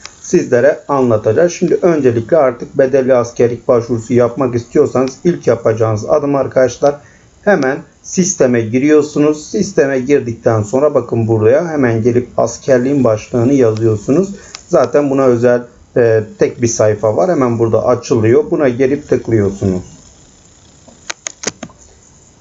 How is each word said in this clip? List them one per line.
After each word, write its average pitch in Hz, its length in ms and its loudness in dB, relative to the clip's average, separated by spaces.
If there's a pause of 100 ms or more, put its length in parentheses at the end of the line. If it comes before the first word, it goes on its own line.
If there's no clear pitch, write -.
(220)
sizlere 127 680 0
anlatacağız. 127 640 2
Şimdi 156 300 -2
öncelikle 135 560 0
artık 131 400 -2
bedelli 131 360 2
askerlik 120 540 -2
başvurusu 117 460 -2
yapmak 120 420 0
istiyorsanız 127 560 0 (120)
ilk 170 240 -2
yapacağınız 110 640 0
adım 143 260 0
arkadaşlar 131 600 0 (460)
hemen 147 360 0 (260)
sisteme 127 580 0
giriyorsunuz. 147 920 0
Sisteme 143 480 0
girdikten 120 640 -2
sonra 139 300 0
bakın 117 340 -2
buraya 113 400 2
hemen 120 360 0
gelip 123 240 0 (100)
askerliğin 127 680 0
başlığını 117 500 0
yazıyorsunuz. 113 840 0 (320)
Zaten 147 420 2
buna 135 160 0
özel, 123 380 2 (340)
e, 110 260 4 (160)
tek 131 220 -2
bir 117 60 0
sayfa 107 500 0
var. 185 120 0
Hemen 123 300 0
burada 110 260 0
açılıyor. 123 680 2
Buna 151 180 0
gelip 135 400 -2
tıklıyorsunuz. 101 720 -2 (2500)